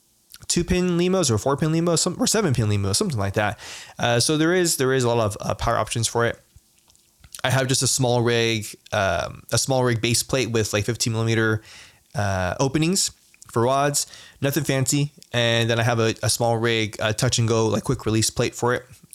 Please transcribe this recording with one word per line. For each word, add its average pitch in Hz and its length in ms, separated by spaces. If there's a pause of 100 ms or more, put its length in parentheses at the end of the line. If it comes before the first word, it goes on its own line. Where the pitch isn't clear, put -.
(500)
two 175 160
pin 180 320
limos 180 340
or 107 60
four 135 180
pin 156 140
limos, 165 300
some, 180 200
or 247 80
seven 185 260
pin 120 140
limos, 101 300
something 185 200
like 98 180
that. 104 220 (400)
Uh, 120 220
so 151 160
there 160 180
is, 175 220
there 131 160
is 131 140
a - 20
lot 117 120
of, 107 200
uh, - 140
power 113 240
options 113 320
for 117 160
it. 113 120 (1080)
I 131 40
have 131 180
just 131 160
a 123 40
small 123 340
rig, 113 460 (260)
um, 92 580
a 117 60
small 131 260
rig 120 180
base 117 220
plate 120 280
with, 110 220
like, 104 120
fifteen 117 260
millimeter, 110 500 (540)
uh, 95 440
openings 156 520 (400)
for 113 120
rods, 139 440 (340)
nothing 139 220
fancy. 143 480 (220)
And 117 360
then 117 80
I 117 60
have 120 160
a, 110 240
a 110 60
small 117 280
rig, 110 440
uh, 107 100
touch 123 280
and 113 80
go, 113 200
like, 104 160
quick 127 220
release 110 240
plate - 260
for 120 180
it. - 120 (300)